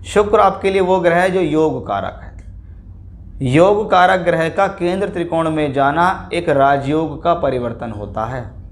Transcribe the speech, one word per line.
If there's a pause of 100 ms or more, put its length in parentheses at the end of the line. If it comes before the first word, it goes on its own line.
शुक्र
आपके
लिए
वो
ग्रह
है
जो
योग
कारक
है।
योग
कारक
ग्रह
का
केंद्र
त्रिकोण
में
जाना
एक
राजयोग
का
परिवर्तन
होता
है (300)